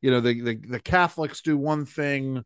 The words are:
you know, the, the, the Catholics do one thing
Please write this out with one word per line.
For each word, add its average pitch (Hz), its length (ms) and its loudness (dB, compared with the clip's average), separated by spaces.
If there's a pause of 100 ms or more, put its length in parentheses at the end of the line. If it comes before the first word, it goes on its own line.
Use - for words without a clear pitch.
you 135 80 4
know, 123 100 6
the, 120 200 2
the, 117 160 -2
the 113 240 -10
Catholics 170 600 0
do 156 160 0
one 147 300 0
thing 135 600 -4